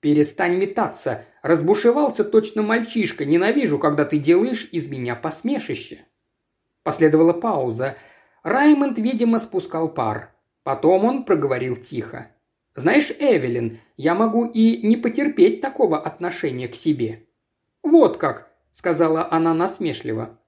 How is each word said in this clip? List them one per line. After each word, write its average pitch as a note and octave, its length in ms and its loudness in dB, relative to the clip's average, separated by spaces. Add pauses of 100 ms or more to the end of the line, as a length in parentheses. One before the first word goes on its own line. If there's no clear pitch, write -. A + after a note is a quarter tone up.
"Перестань D3+ 560 0
метаться. F#3+ 680 -4 (160)
Разбушевался G#3 800 2
точно G#3+ 380 0
мальчишка. A3 640 -2
Ненавижу, F3+ 540 2
когда D3+ 260 0
ты D3+ 140 -2
делаешь F#3 540 2
из D#3+ 160 -6
меня B2 260 -6
посмешище". - 920 -8 (760)
Последовала D#3+ 500 4
пауза. C#3 640 -4 (460)
Раймонд, C#4 560 2
видимо, A3+ 400 0
спускал E3 500 -4
пар. A2 460 -6 (280)
Потом E3 420 2
он B3+ 200 0
проговорил C3 520 -2
тихо. A2+ 520 -12 (460)
"Знаешь, C#4 440 0
Эвелин, B2+ 600 0 (180)
я D#3 180 0
могу A3+ 320 0
и A3+ 400 2
не A3+ 100 4
потерпеть A3+ 640 2
такого G#3 400 0
отношения C#3+ 680 -6
к A#2+ 80 -12
себе". A#2+ 500 -4 (560)
"Вот D4 340 4
как", - 340 -6 (220)
сказала D#3+ 580 -2
она E3 240 0
насмешливо. D3 920 -6